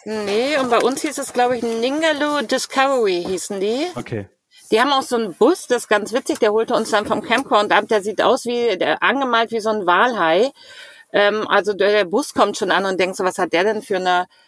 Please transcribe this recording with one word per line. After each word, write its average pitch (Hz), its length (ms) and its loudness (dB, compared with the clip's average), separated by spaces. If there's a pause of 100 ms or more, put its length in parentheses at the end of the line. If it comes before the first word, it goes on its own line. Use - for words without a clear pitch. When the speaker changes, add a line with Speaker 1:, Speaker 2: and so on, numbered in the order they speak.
Speaker 1:
Nee, 220 540 -2
und 262 120 0
bei 226 100 4
uns 254 200 0
hieß 294 180 -4
es, 269 140 -6
glaube 247 240 2
ich, 233 60 -4
Ningaloo 285 840 0
Discovery 247 800 0
hießen 190 340 -6
die. 233 340 -2
Speaker 2:
Okay. 110 340 -8 (420)
Speaker 1:
Die 220 100 4
haben 277 120 2
auch 269 100 2
so 247 140 -4
einen 214 180 -4
Bus, 302 320 4
das 240 160 0
ist - 60 -10
ganz 208 240 0
witzig, 262 260 -2
der 208 140 2
holte 226 220 0
uns 226 160 -2
dann 214 160 2
vom - 160 -2
Campground 220 500 0
ab, 208 160 2
der 214 140 2
sieht 196 200 -4
aus 202 220 2
wie, 240 340 0
der, 156 240 0
angemalt 240 480 0
wie 226 100 -4
so 214 100 -2
ein 214 160 -2
Walhai. 196 680 2 (600)
Ähm, 202 360 2
also 202 240 0
der, 196 180 2
der 208 140 4
Bus 202 300 -2
kommt 202 220 2
schon 190 140 -2
an 180 140 2
und 190 160 -2
denkt 185 160 0
so, 190 80 -2
"Was 185 140 -2
hat 175 140 0
der 170 120 2
denn 214 180 0
für 196 140 -4
eine, 180 300 0 (220)